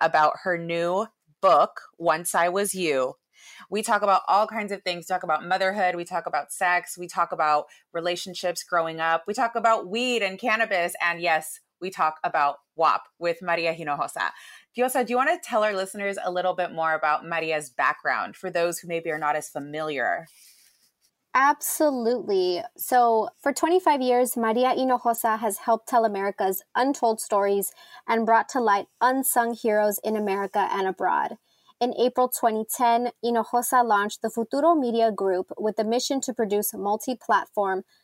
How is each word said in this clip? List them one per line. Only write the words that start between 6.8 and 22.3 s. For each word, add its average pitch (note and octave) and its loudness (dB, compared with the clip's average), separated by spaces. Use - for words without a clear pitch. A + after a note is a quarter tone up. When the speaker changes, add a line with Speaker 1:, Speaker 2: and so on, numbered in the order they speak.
Speaker 1:
We F3 -10
talk F3 -4
about D3+ 0
relationships F3 -6
growing E3 -2
up. E3 0
We G#3 -4
talk A#3 -2
about A3+ 2
weed A#3 -2
and F#3+ -4
cannabis. G#3+ 0
And E3+ -2
yes, D#3+ -2
we F3+ -8
talk D#3 -2
about D3 0
wap D3+ 2
with E3+ -4
Maria E3+ 0
Hinojosa. D3 -4
Diosa, B3 2
do G#3 -4
you B3 2
wanna D#4 2
tell A3 0
our G#3+ 2
listeners G3 -4
a F3+ -4
little F3+ 0
bit F3 -4
more D#3+ 0
about D#3 0
Maria's D#3+ -4
background C3 -2
for F#3 -10
those E3+ -2
who E3+ -16
maybe E3 -6
are D#3 -4
not D3+ 0
as D3+ -6
familiar? D3 -4
Speaker 2:
Absolutely. A#3+ 2